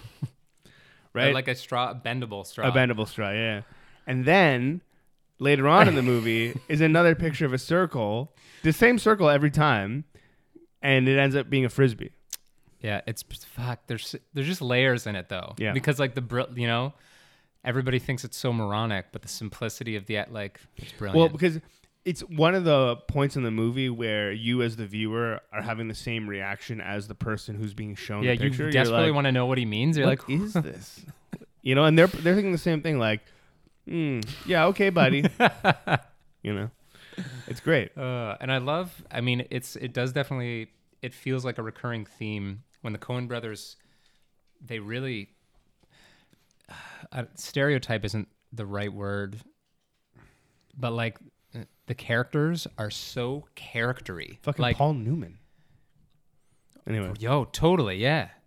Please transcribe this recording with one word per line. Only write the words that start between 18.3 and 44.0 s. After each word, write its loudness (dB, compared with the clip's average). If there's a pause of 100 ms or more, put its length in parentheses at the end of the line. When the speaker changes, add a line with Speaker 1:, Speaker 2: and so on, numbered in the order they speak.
Speaker 1:
so -2
moronic, -2
but -12
the -16
simplicity -8
of -8
the, -2
like, -10 (160)
it's -14
brilliant. -4
Speaker 2:
Well, 8
because 0 (440)
it's -4
one 2
of 0
the 4 (120)
points 0
in -2
the -2
movie 0
where -2
you 0
as 0
the -8
viewer -2 (140)
are -4
having -6
the -8
same -6
reaction -8
as -6
the -14
person -6
who's -6
being -10
shown -8
Speaker 1:
Yeah, 2
Speaker 2:
the 0
picture. 0
Speaker 1:
you -2
Speaker 2:
You're -2
Speaker 1:
desperately 4
Speaker 2:
like, 2
Speaker 1:
wanna 2
know 2
what 0
he 0
means. 2
You're 4
Speaker 2:
"What 0
Speaker 1:
like, -8
Speaker 2:
is -4
this?" -4 (600)
You 2
know, 6
and 8
they're, 10
they're 2
thinking 2
the 0
same 0
thing, 0
like, 0 (640)
"Hmm, -2 (240)
yeah, 4
okay, 2
buddy." 4 (140)
Speaker 1:
<laughs> 0
Speaker 2:
You -4
know? -4 (760)
It's -10
great. 0
Speaker 1:
Uh, -6
and -4
I 2
love, -4 (180)
I -4
mean, 0
it's, -8
it -10
does -2
definitely, -4 (320)
it -10
feels -4
like -6
a -6
recurring -8
theme -8 (180)
when -8
the -8
Coen -6
brothers, -10 (840)